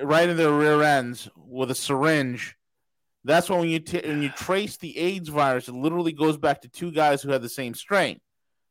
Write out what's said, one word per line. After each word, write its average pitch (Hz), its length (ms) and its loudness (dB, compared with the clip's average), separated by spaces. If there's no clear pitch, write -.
right 160 260 4
in 170 80 -2
their 160 160 4
rear 151 300 4
ends 127 520 0
with 123 360 -6
a 131 40 -2
syringe. 139 840 0
That's 175 240 2
when 175 180 0
you 160 120 0
t-, 175 260 -6
when 147 160 -2
you 139 80 -2
trace 190 460 -4
the 160 200 -14
aids 175 320 -4
virus, 139 400 0
it 123 60 -10
literally 165 380 -2
goes 151 260 2
back 143 240 0
to 123 60 -20
two 175 240 -8
guys 147 300 2
who 139 80 -4
had 131 120 0
the 120 60 -8
same 123 260 -8
strain, 180 460 -2